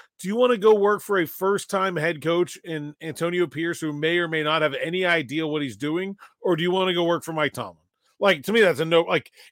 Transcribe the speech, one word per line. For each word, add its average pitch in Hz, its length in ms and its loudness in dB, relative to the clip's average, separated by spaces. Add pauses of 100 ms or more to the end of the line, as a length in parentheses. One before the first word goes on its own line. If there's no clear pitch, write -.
(200)
do 185 100 -8
you 214 80 -4
wanna 247 200 2
go 214 180 6
work 202 260 2
for 202 160 -2
a 165 100 0
first-time 190 680 -2
head 156 240 -2
coach 170 420 -2
in 151 380 -10
Antonio 170 460 -2
Pierce, 160 340 -6
who 156 100 -4
may 156 260 0
or 175 120 0
may 160 140 -2
not 156 180 2
have 147 140 0
any 165 280 -2
idea 160 420 0
what 151 160 -2
he's 127 140 -6
doing, 165 400 -4 (240)
or 180 160 2
do 156 80 -2
you 180 80 2
wanna 185 220 2
go 170 100 0
work 170 220 0
for 165 80 -8
Mike 151 200 -2
Tomlin? 98 220 -8 (460)
Like, 185 220 2
to - 80 -4
me, 226 80 4
that's 175 220 4
a 160 40 -2
no. 165 180 4
Like, - 280 -2 (200)